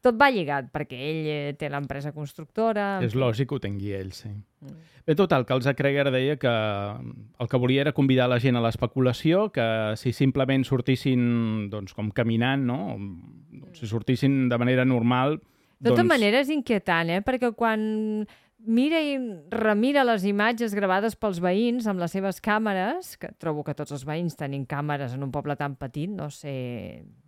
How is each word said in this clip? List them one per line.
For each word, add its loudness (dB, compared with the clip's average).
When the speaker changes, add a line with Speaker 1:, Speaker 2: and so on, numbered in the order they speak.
Speaker 1:
tot 4
va 8
lligat, -2
perquè -8
ell, -4
eh, -4
té -6
l'empresa -6
constructora, -2
en 0
Speaker 2:
És 0
Speaker 1:
fi. 0
Speaker 2:
lògic 0
que -4
ho -4
tingui -6
ell, -8
sí. -14
Speaker 1:
Mm. -18
Speaker 2:
Bé, 4
total, 4
que 0
el 2
Zack 2
Cregger 2
deia 2
que, 0
mm, -2
el -4
que 0
volia 4
era 0
convidar 4
la 4
gent 2
a 2
l'especulació, 2
que 0
si -2
simplement 2
sortissin, 0
doncs, -10
com -4
caminant, 0
no? -4
Doncs, -16
si -10
sortissin 2
de 0
manera 2
normal, 2
Speaker 1:
De 0
tota 6
Speaker 2:
doncs 4
Speaker 1:
manera, 4
és 0
inquietant, 0
eh? 0
Perquè 0
quan -2
mira 2
i -2
remira 4
les 2
imatges 0
gravades 0
pels -2
veïns 0
amb 0
les -2
seves -4
càmeres, -2
que -12
trobo -4
que -6
tots -8
els -10
veïns -4
tenim -6
càmeres -4
en -6
un -6
poble -4
tan -6
petit, -8
no -8
sé -10